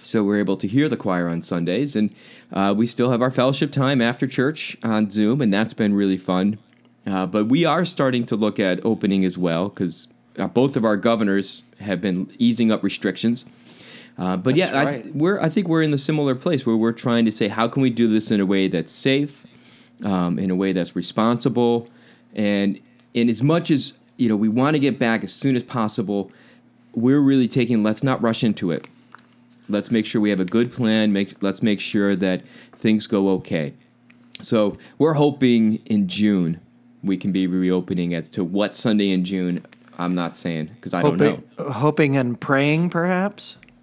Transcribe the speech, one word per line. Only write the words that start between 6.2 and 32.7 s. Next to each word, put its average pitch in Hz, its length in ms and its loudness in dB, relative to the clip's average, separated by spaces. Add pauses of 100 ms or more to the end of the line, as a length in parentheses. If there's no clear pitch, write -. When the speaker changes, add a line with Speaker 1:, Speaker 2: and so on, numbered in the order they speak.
Speaker 1:
Uh, 95 220 -2
but 107 220 -2
we 147 160 2
are 165 200 0
starting 127 420 0
to 117 100 -2
look 104 240 0
at 92 240 0
opening 98 400 2
as 90 120 -2
well, 90 320 0
'cause, - 380 -6 (320)
uh, 117 80 -2
both 131 300 0
of 117 80 0
our 107 120 2
governors 101 680 0 (160)
have 98 200 -4
been 92 280 -2 (100)
easing 117 320 2
up 104 140 0
restrictions. 104 600 -2 (760)
Uh, 92 180 -2
but 107 200 0
Speaker 2:
That's 180 160 2
Speaker 1:
yeah, 135 80 0
I, 147 40 2
Speaker 2:
right. 143 320 -6
Speaker 1:
we're, 175 240 0
I 160 80 0
think 190 200 0
we're 160 140 2
in 156 80 2
the 143 80 0
similar 143 380 0
place 143 280 -2
where 113 120 2
we're 113 160 2
trying 117 340 0
to 110 60 2
say, 107 160 -2
"How 107 200 0
can 135 140 -2
we 131 80 4
do 117 180 2
this 110 220 0
in 107 100 4
a 98 60 2
way 95 220 2
that's 85 240 -4
safe, 143 520 -2 (600)
um, 90 340 0
in 92 140 -2
a - 40 0
way 98 160 2
that's 90 240 -4
responsible?" 117 920 0 (460)
And 101 440 0 (340)
in 120 160 2
as 110 140 -2
much 165 300 2
as, 135 200 0 (240)
you 120 120 0
know, 107 80 2
we 107 120 0
wanna 135 300 2
get 135 200 0
back 113 260 0
as 98 80 -8
soon 135 240 0
as 120 80 -2
possible, 104 640 -4 (640)
we're 131 260 2
really 135 280 4
taking, 120 340 0
"Let's 107 220 0
not 131 180 0
rush 113 220 0
into 104 260 0
it. - 160 -6 (800)
Let's 104 220 -2
make 110 160 2
sure 117 140 -2
we 104 100 2
have 95 100 0
a 95 40 -2
good 113 280 0
plan. 110 400 2
Make, 98 300 -2
let's 98 200 -4
make 104 180 0
sure 101 360 0
that 92 260 0 (320)